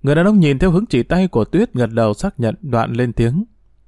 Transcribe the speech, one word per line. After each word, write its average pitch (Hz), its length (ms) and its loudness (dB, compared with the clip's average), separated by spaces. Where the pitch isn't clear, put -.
Người 139 80 2
đàn 170 120 2
ông 208 140 4
nhìn 143 180 2
theo 127 120 2
hướng 185 160 0
chỉ 123 160 0
tay 180 260 0
của 113 160 0
Tuyết 196 300 -2
gật 117 180 -2
đầu 110 220 0
xác - 260 -8
nhận, 113 220 -2
đoạn 117 300 -2
lên 120 200 -2
tiếng. 123 320 -2